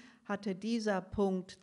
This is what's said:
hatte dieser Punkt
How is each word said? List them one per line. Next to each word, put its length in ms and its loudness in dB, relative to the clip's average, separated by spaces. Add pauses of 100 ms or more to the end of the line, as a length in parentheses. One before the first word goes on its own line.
(240)
hatte 300 -2
dieser 480 0
Punkt 600 0